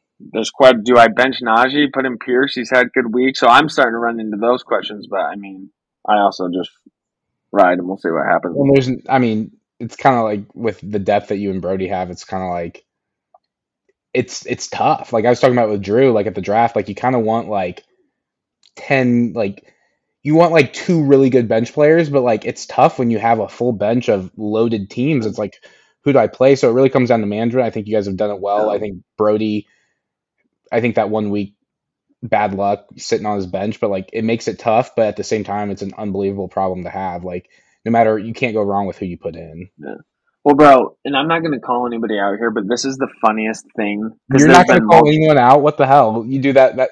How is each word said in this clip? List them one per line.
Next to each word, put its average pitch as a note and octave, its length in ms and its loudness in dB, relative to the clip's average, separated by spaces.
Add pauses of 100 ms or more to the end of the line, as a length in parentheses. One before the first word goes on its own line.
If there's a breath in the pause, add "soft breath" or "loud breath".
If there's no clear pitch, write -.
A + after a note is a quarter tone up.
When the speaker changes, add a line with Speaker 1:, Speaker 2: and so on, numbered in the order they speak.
(200)
Speaker 1:
there's - 300 -8
quite, B2+ 340 6
do B2 120 4
I A#2 120 10
bench B2 340 0
Najee, C3 500 2
put C3 140 -2
in B2+ 100 -6
Pierce? B2+ 380 -2
He's A#2+ 160 -6
had B2 220 2
good A#2+ 200 -2
weeks, B2 280 0
so B2+ 80 4
I'm C#3 200 6
starting B2+ 260 0
to A#2 40 -4
run A#2 220 -4
into G#2+ 160 -6
those A#2+ 260 0
questions, G2+ 480 -6
but, F#2+ 100 -4
I E2 140 -6
mean, G2 360 -18 (360)
I G#2+ 120 2
also G2+ 300 -2
just F2 220 -6 (800)
ride F2+ 280 4
and F2+ 100 -8
we'll F#2+ 100 -8
see - 120 -4
what D#2 140 -2
happens. E2+ 320 -2
Speaker 2:
Well, C#3 160 2
there's, C3+ 160 2 (200)
I C3+ 100 0
mean, A2 320 -2 (300)
it's A#2 160 -12
kinda B2+ 260 0
like G#2+ 220 -4 (100)
with A2 260 -6
the G#2 200 -6
depth G2+ 280 0
that G#2 100 -4
you G2+ 120 -4
and F#2+ 100 -6
Brody F#2+ 280 -4
have, F#2 220 -6
it's F2 140 -16
kinda F#2 220 -8
like, F2 380 -10 (1300)
it's, - 320 -6
it's - 220 -8
tough. - 440 -4
Like A2 120 0
I A#2+ 60 2
was B2 100 0
talking B2+ 160 2
about A2+ 140 0
with G2+ 120 -4
Drew, A#2+ 300 2
like, G#2 140 0
at F2+ 100 -8
the G2+ 40 -8
draft, G#2+ 360 0
like, G#2 120 -4
you G#2 60 -8
kinda B2+ 240 -2
want, A2 300 -2
like, F#2+ 340 -6 (920)
ten, A#2+ 560 0
like, G2+ 420 -8 (480)
you D3+ 140 0
want, E3 160 4
like, D3+ 200 2
two E3+ 300 0
really C3+ 280 4
good A#2+ 180 2
bench A2+ 240 -2
players, D3+ 380 2
but, C#3 120 0
like, - 220 -2
it's - 220 -10
tough - 320 0
when B2 120 0
you A2+ 80 -2
have A2+ 220 0
a G2 80 -6
full B2 240 -4
bench A2 360 -2
of F#2+ 280 -2
loaded A2 540 -4
teams. B2+ 360 -2
It's G2+ 120 -8
like, G#2 160 -8 (500 soft breath)
who D3 80 0
do C3+ 60 4
I A2 80 4
play? C3+ 300 2
So C3 140 2
it A2+ 40 2
really C3+ 160 4
comes B2+ 180 0
down A#2 120 2
to G#2+ 60 -4
management. A#2 400 -2
I A2+ 40 -6
think G#2+ 160 -8
you G#2 80 -6
guys G#2 120 -2
have G2 100 -8
done G#2 140 -4
it G2+ 100 -10
well. G2+ 260 -2
Speaker 1:
Yeah. G#2+ 60 -2
Speaker 2:
I G#2 60 -2
think G2+ 240 -10 (160)
Brody, G#2+ 480 -2 (1080)
I A#2 80 0
think A#2 160 -2
that G#2+ 140 -2
one G#2+ 200 -4
week, G2+ 240 -6 (680)
bad G#2 320 -2
luck G2+ 320 -4 (100)
sitting G#2+ 300 -6
on G#2 100 -4
his F#2+ 100 -6
bench, G2 340 -8
but, G#2+ 100 -2
like, F#2+ 220 -8
it A2 120 -6
makes A2+ 240 -4
it G2+ 100 -6
tough, A#2 360 -2
but A2+ 120 0
at G#2 100 -6
the G#2 80 -8
same G#2+ 200 -4
time, G2+ 260 -6
it's G2 120 -10
an G2 140 -12
unbelievable G2 520 -6
problem F#2 360 -6
to E2+ 60 -12
have. F2+ 340 -10
Like, F2+ 240 -12 (360)
no A2 80 -4
matter, A2 260 2
you A2 160 -10
can't A#2 200 -6
go G#2+ 80 -2
wrong G2+ 240 -2
with F2+ 120 -10
who G2+ 80 -8
you F2 100 -10
put E2 200 -8
in. E2 420 -16
Speaker 1:
Yeah. C2+ 160 -14 (500)
Well, C#3+ 100 6
bro, C#3 500 6
and C#3+ 120 -6
I'm C#3+ 120 -2
not E3 140 -2
gonna D3+ 180 -4
call B2 260 -4
anybody A2+ 320 -4
out G2 200 -2
here, A#2 120 -2
but G#2+ 160 -4
this A#2 200 -4
is C3+ 100 -6
the C3 120 -4 (160)
funniest A2 420 -2 (100)
thing, G#2 320 -6 (220)
'cause C3+ 100 4
Speaker 2:
You're D3+ 80 6
Speaker 1:
there's E3+ 100 8
Speaker 2:
not F3+ 100 6
gonna - 120 6
Speaker 1:
been A2 80 0
Speaker 2:
call E3 140 8
Speaker 1:
mul- D3 60 4
Speaker 2:
anyone D#3 300 4
out? B2+ 240 6
What D3+ 140 2
the C#3 100 2
hell? A#2 400 4
You C3+ 140 -4
do C3+ 140 0
that, B2+ 220 6
that, B2+ 160 -2